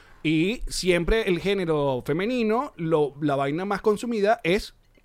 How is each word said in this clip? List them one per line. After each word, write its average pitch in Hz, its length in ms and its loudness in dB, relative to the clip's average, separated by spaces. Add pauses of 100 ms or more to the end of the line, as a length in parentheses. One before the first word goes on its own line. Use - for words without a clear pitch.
(220)
Y 165 460 0
siempre 175 640 2
el 175 100 0
género 151 680 0
femenino, 220 680 0
lo, 151 460 0
la 147 140 2
vaina 139 300 -2
más 202 160 -4
consumida 214 640 0
es, 180 320 0 (300)